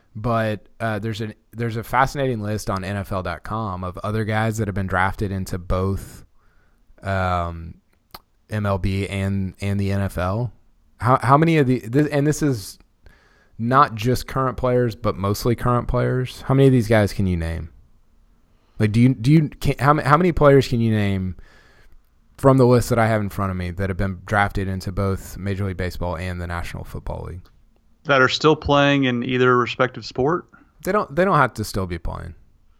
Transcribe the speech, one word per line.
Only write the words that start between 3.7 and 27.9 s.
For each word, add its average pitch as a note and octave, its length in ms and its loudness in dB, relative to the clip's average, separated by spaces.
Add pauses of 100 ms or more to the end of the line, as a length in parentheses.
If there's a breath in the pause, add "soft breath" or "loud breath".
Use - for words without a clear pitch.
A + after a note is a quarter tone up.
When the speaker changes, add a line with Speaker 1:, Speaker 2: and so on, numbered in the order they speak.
Speaker 1:
of F2+ 140 -8
other G#2+ 260 -4
guys A2 320 -2
that A2 120 -4
have F#2+ 60 -4
been G2 120 -4
drafted F#2 460 0
into F#2+ 260 -6
both, F#2 680 -4 (800)
um, F2 720 -4 (720)
M G#2 160 -4
L G2 140 0
B G2 300 -2
and, G2 520 -4
and G2+ 180 -2
the G2 140 0
N G2 80 0
F F#2+ 160 -4
L. G2 340 -4 (480)
How, B2+ 220 2
how B2+ 160 4
many D#3+ 220 4
of C3+ 80 4
the, B2+ 140 0
this, C#3 280 0
and D3 180 0
this D3 140 0
is C3 380 -4 (800 soft breath)
not A#2+ 360 2
just A#2 320 -2
current C3 300 -2
players, B2 400 0
but - 180 -2
mostly G#2 400 -2
current A#2+ 340 0
players. B2 540 -2
How C3+ 120 0
many C3+ 140 8
of B2+ 40 6
these A#2 160 4
guys G#2+ 240 4
can G2 140 -2
you F2+ 100 0
name? E2 320 -6 (1080)
Like, G#2+ 120 2
do A2 100 2
you, B2+ 140 6
do A#2 160 0
you, D#3 180 6
can, - 300 -2
how C#3+ 160 4
ma-, D3 80 0
how C#3 140 4
many F3+ 160 2
players C#3 340 6
can A#2+ 140 0
you A2+ 100 2
name G2 460 0 (1000 soft breath)
from C3+ 220 6
the B2 80 6
list A#2+ 220 4
that A#2 100 2
I A2+ 80 4
have A2 140 2
in G2+ 80 -2
front G2 240 -4
of F#2 40 -6
me F2+ 140 -6
that F#2 180 -4
have F2+ 80 -4
been F#2+ 300 -4
drafted G2+ 400 0
into F#2+ 240 -6
both F#2+ 480 -4
Major G2 280 -4
League F#2 100 -6
Baseball F2 400 -6
and F2 240 -6
the F2 80 -8
National E2+ 340 -8
Football D#2+ 460 -10
League? F2 140 -14 (600)